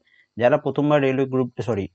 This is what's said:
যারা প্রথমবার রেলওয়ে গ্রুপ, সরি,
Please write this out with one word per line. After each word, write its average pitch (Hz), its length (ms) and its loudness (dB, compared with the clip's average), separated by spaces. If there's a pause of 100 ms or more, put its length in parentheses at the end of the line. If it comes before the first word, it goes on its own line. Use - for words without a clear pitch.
(380)
যারা 123 200 4
প্রথমবার 147 440 0
রেলওয়ে 135 260 0
গ্রুপ, 131 220 -2 (120)
সরি, 101 340 -4